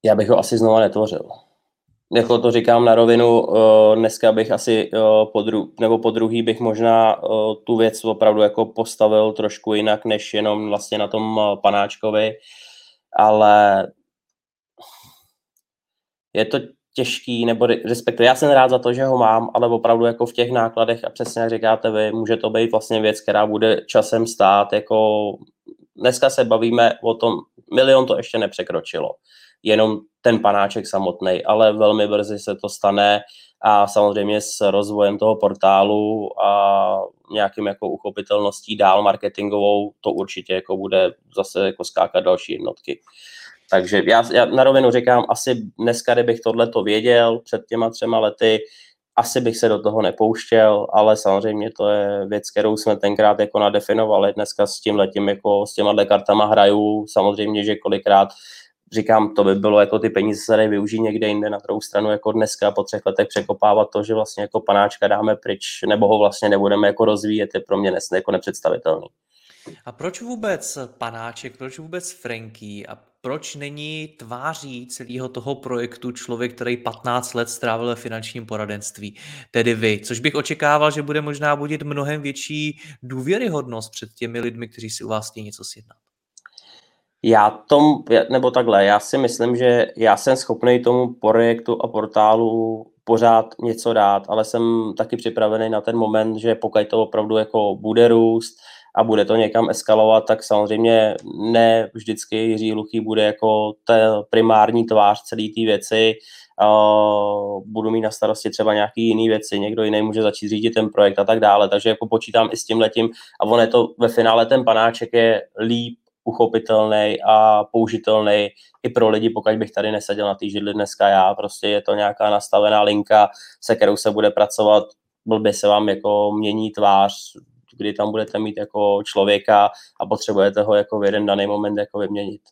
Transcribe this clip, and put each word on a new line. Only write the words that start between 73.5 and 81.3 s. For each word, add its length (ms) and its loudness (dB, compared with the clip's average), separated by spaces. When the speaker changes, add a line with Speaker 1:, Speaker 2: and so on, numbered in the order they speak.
Speaker 2:
není 520 -14
tváří 800 -12
celého 420 -12
toho 260 -10
projektu 580 -10
člověk, 420 -8
který 220 -6
patnáct 580 -6
let 160 -4
strávil 360 -6
ve 100 -4
finančním 500 -14
poradenství, 720 -12
tedy 240 0
vy? 300 -2
Což 160 -10
bych 140 -4
očekával, 560 0
že 120 -8
bude 180 -4
možná 360 -4